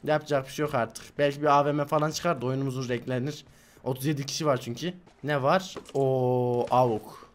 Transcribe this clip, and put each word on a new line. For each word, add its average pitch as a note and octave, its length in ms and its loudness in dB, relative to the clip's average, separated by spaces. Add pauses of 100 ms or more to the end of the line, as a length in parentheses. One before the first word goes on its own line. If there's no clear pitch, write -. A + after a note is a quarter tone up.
Yapacak D3 420 0
bir - 60 -14
şey D3+ 120 -2
yok D3 100 -4
artık. - 440 -4
Belki C#3+ 240 2
bir D3 40 2
A C#3+ 200 6
V D3 60 2
M D3 120 0
falan D3+ 260 0
çıkar D#3 300 -2
da A#2+ 60 -4
oyunumuz C3 420 -4
renklenir. B2+ 560 -4 (400)
Otuz B2+ 220 -4
yedi C#3+ 200 -2
kişi - 200 -4
var C3+ 100 4
çünkü. A#2+ 380 -6 (300)
Ne C#3+ 180 0
var? F3+ 320 2 (200)
Oo, B2+ 760 2
avuk. B2 640 2